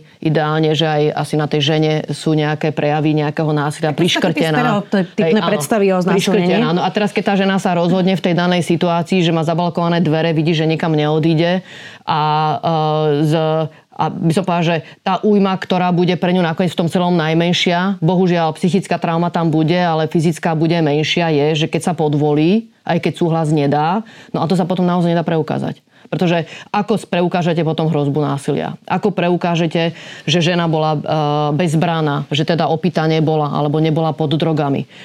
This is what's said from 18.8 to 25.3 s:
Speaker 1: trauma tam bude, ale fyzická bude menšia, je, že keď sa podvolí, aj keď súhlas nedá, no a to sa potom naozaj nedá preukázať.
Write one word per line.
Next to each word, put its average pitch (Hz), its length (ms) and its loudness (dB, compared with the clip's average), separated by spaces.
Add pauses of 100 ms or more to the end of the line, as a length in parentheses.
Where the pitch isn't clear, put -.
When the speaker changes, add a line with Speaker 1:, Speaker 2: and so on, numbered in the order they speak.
Speaker 1:
trauma 170 320 -2
tam 170 180 0
bude, 156 300 2
ale 160 320 0
fyzická 165 420 0
bude 160 240 0
menšia, 156 540 0
je, 151 340 2
že - 20 0
keď 160 140 -4
sa 185 140 -2
podvolí, 151 720 2 (160)
aj 170 160 -2
keď 170 160 -2
súhlas 165 340 0
nedá, 151 540 0 (320)
no - 80 -2
a 160 80 0
to 185 80 2
sa 180 80 0
potom 185 160 0
naozaj 175 320 2
nedá 170 80 2
preukázať. 156 560 -2 (260)